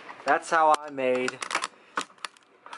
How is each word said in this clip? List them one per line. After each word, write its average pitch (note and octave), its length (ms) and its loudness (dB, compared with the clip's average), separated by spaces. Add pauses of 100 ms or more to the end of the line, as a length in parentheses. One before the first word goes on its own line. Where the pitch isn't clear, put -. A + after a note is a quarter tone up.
(260)
That's D#3+ 240 0
how D#3+ 280 6
I D3+ 120 -8
made B2+ 480 0 (1400)